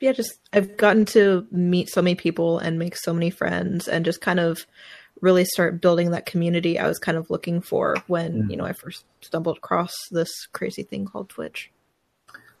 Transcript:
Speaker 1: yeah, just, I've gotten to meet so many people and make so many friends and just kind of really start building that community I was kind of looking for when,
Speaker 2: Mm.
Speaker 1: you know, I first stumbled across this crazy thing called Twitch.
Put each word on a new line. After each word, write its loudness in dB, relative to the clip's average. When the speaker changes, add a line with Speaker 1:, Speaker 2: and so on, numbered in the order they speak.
Speaker 1:
yeah, 4
just, -6
I've 0
gotten 6
to 4
meet 2
so 0
many 4
people 0
and -2
make -6
so -4
many 0
friends -2
and 0
just -2
kind 0
of -2
really 6
start 0
building 4
that -4
community 0
I 0
was -2
kind -2
of -8
looking -4
for 0
when, -2
Speaker 2:
Mm. -2
Speaker 1:
you -6
know, -6
I -6
first -18
stumbled -4
across -2
this -4
crazy -8
thing -10
called -12
Twitch. -14